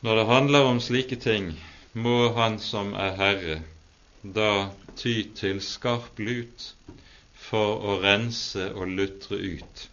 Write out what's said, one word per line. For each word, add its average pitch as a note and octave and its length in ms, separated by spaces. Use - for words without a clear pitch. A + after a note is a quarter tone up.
Når A2 160
det A2 140
handler C#3 400
om A#2+ 100
slike B2+ 400
ting, G2+ 300
må A#2+ 400
han A2+ 280
som G2+ 360
er F#2+ 220
herre F#2 400
da G2+ 480
ty A#2 220
til G2 240
skarp - 560
lut A#2+ 540
for G#2+ 320
å G2+ 240
rense G2+ 720
og F#2 160
lutre G2 480
ut F#2 540